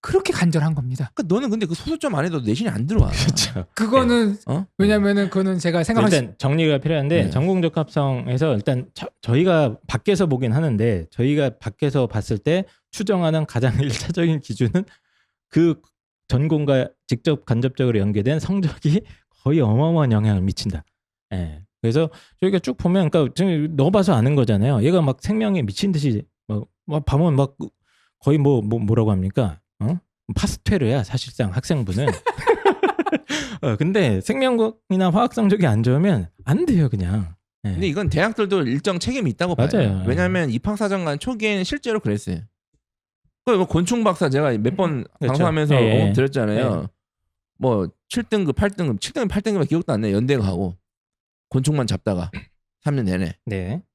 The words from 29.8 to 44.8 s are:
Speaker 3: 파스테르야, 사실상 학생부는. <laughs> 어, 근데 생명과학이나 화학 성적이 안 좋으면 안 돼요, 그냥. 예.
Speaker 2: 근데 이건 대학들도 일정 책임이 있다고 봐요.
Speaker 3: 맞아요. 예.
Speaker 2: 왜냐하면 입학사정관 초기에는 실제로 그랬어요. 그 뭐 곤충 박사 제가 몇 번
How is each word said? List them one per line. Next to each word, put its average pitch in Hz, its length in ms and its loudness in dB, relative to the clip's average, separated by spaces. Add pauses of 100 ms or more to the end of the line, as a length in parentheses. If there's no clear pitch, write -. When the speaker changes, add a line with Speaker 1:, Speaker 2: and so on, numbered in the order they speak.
Speaker 3:
파스테르야, 139 680 0
사실상 123 480 -4
학생부는. 120 560 -2
<laughs> - 1500 -2
어, 117 140 0
근데 151 440 0
생명과학이나 220 880 0
화학 233 220 2
성적이 208 340 2
안 113 160 2
좋으면 127 460 2 (160)
안 240 220 2
돼요, 175 220 4
그냥. 92 460 -2 (320)
예. 98 60 -2
Speaker 2:
근데 180 140 -2
이건 170 220 -2
대학들도 196 540 0
일정 147 360 -2
책임이 247 320 -2
있다고 170 240 -2
봐요. 107 180 0
Speaker 3:
맞아요. 107 300 0
예. 98 60 -2
Speaker 2:
왜냐하면 175 420 0
입학사정관 190 680 -2
초기에는 214 460 -4
실제로 233 360 -4
그랬어요. - 380 -4 (1080)
그 - 120 2
뭐 185 100 2
곤충 180 360 0
박사 185 260 2
제가 139 300 2
몇 127 180 0
번 165 280 -2